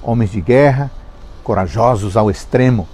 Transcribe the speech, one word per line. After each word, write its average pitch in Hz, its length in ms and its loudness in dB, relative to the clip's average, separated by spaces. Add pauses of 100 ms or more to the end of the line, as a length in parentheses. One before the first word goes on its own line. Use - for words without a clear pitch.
homens 117 300 -2
de 104 100 -6
guerra, 135 520 2 (500)
corajosos 104 720 0
ao 107 140 2
extremo. 123 640 0